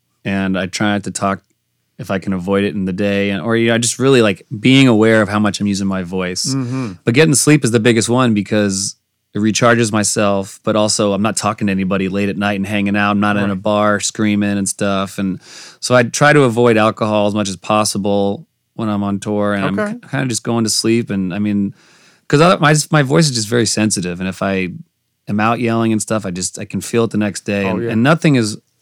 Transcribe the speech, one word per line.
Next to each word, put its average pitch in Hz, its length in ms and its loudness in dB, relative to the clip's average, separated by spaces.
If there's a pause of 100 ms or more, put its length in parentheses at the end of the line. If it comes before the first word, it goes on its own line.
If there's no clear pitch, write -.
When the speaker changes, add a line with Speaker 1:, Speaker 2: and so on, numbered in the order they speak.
(240)
Speaker 1:
and 95 340 -2
I 92 100 -4
try 104 260 -2
not 101 120 -2
to 98 60 -8
talk 98 320 -4 (540)
if - 120 -12
I 98 100 -2
can 95 140 -6
avoid 98 300 -2
it 92 100 -2
in 95 120 -4
the 92 80 -4
day. 101 380 -2
And, 98 100 -4
or, 113 160 -2
you 117 120 2
know, 113 80 2
just 120 220 -2
really, 127 220 4
like, 101 240 0 (140)
being 131 280 6
aware 110 340 6
of 95 80 0
how 104 100 0
much 104 200 0
I'm 104 80 -2
using 98 200 -2
my 95 160 -4
voice. 90 420 -6
Speaker 2:
Mm-hmm. 131 480 -4 (100)
Speaker 1:
But 117 100 0
getting 151 220 4
sleep 147 280 4
is 113 80 0
the 120 80 2
biggest 113 300 2
one 120 240 2
because 101 600 -2 (380)
it 104 60 -6
recharges 113 540 2
myself, 101 720 -2
but 107 120 -2
also 107 380 0
I'm 95 80 -2
not 107 160 -2
talking 107 300 -2
to 98 40 0
anybody 95 380 -2
late 101 200 -2
at 98 80 -6
night 101 200 -2
and 95 100 -4
hanging 101 300 -2
out. 101 140 0
I'm 101 100 0
not 104 160 0
in 101 80 0
a - 80 -2
Speaker 2:
Right. 95 100 -6
Speaker 1:
bar 104 380 0
screaming 104 560 -2
and 98 100 -4
stuff. 98 520 -4
And 95 200 -4 (400)
so - 160 0
I 123 80 6
try 147 300 2
to 147 100 6
avoid 120 340 4
alcohol 107 500 2
as 101 60 0
much 107 140 0
as 98 80 -6
possible 101 920 0 (280)
when 113 160 -6
I'm 101 140 -2
on 101 160 -2
tour, 104 340 -2
and 98 260 -2
Speaker 2:
Okay. 214 120 -2
Speaker 1:
I'm 240 100 -10
k-, - 80 -20
kinda 135 180 -4
just 117 160 -6
going 117 220 -2
to 107 40 -2
sleep. 113 400 0
And, 95 240 -4
I 101 60 -6
mean, 101 340 -2 (540)
'cause 147 140 2
I, 190 160 4
my, 156 160 4 (180)
my 151 120 4
voice 147 260 2
is 123 60 -4
just 107 120 -4
very 117 180 0
sensitive. 98 540 -2
And 92 80 -4
if 92 140 -8
I 95 280 -2 (580)
am 104 120 -4
out 113 200 0
yelling 113 340 0
and 107 80 0
stuff, 107 240 -4
I 95 60 -6
just, 90 280 -8
I 107 60 -10
can 98 160 -8
feel 117 240 0
it 107 60 -6
the 107 60 -4
next 104 280 -4
day. 101 200 -2
Speaker 2:
Oh, 95 100 -2
Speaker 1:
And, 110 80 -4
Speaker 2:
yeah. - 80 -4
Speaker 1:
and 113 120 0
nothing 156 320 4
is 110 220 0 (240)